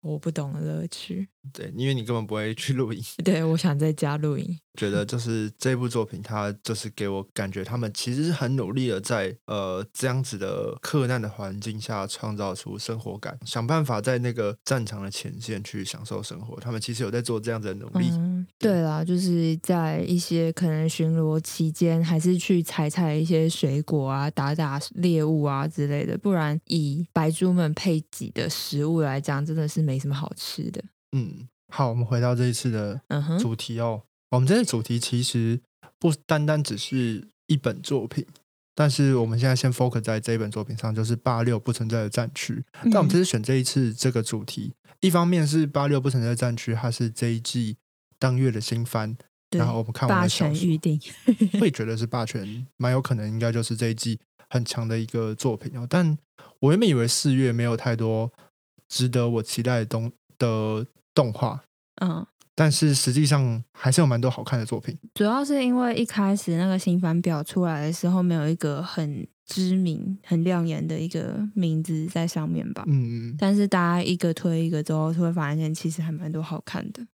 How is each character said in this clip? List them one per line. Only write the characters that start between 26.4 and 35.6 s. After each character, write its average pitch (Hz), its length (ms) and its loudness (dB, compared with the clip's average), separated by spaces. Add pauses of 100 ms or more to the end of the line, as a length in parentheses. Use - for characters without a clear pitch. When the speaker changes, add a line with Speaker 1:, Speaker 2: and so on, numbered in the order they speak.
Speaker 1:
以 156 460 -2
白 160 200 2
猪 185 200 2
们 170 220 4
配 160 260 2 (120)
给 - 180 -10
的 - 180 -4
食 147 380 -4
物 165 160 2
来 139 180 0
讲， 143 240 -2
真 156 120 -2
的 156 120 0
是 151 140 0
没 139 160 2
什 139 100 -4
么 143 60 0
好 139 220 -6
吃 - 340 -8
的。 - 120 -8 (320)
Speaker 2:
嗯， 123 360 -4 (180)
好， 135 220 0
我 113 40 -2
们 120 120 0
回 120 160 0
到 123 120 2
这 123 120 2
一 123 80 2
次 123 180 -2
的 104 380 -4
Speaker 1:
嗯 147 120 0
哼。 160 160 0
Speaker 2:
主 120 160 0
题 113 280 -6
哦。 113 220 -2 (260)
我 127 100 4
们 131 80 4
这 185 80 6
次 240 80 4
主 117 180 0
题 117 160 0
其 120 240 0
实 120 380 0 (400)